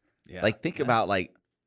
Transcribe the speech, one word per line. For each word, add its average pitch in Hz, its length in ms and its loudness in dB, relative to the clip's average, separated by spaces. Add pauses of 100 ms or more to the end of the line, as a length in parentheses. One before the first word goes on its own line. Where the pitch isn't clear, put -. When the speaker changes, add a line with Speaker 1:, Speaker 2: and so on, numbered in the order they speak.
(260)
Speaker 1:
Yeah, 90 180 -10
Speaker 2:
Like, 110 180 0
think 165 160 -4
Speaker 1:
that's 143 80 -2
Speaker 2:
about, 113 220 2
like, 95 260 -2 (320)